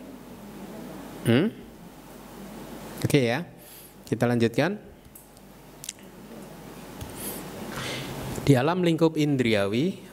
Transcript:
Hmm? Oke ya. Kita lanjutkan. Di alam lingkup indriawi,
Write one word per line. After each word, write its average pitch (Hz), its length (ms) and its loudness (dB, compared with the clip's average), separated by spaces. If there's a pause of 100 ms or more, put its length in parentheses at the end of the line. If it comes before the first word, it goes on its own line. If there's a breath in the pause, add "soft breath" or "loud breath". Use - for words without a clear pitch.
(1300)
Hmm? 143 240 6 (1500)
Oke 135 240 6
ya. 123 160 2 (640 loud breath)
Kita 120 240 2
lanjutkan. 123 480 4 (3750 loud breath)
Di 139 80 10
alam 165 320 4
lingkup 160 320 4
indriawi, 123 960 4